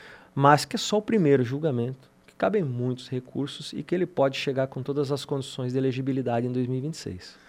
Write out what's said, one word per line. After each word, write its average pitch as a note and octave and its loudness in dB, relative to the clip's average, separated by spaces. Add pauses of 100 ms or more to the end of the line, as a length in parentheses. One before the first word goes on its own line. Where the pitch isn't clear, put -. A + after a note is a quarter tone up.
(340)
Mas C#3+ 6
que - -14
é A3+ -2
só - 0
o G#3 -2
primeiro D#3 4
julgamento, C3 -2 (160)
que - -20
cabem G3 0
muitos B2 -4
recursos C3+ -6
e - -8
que E3+ -4
ele F3+ 0
pode C#3 2
chegar C3 0
com C3+ -8
todas C#3 -2
as C#3+ -2
condições C3 -4
de C3 0
elegibilidade C3 0
em B2+ -2
dois B2+ 0
mil B2+ -2
e C3 -4
vinte D#3+ -6
e - -14
seis. - -10 (140)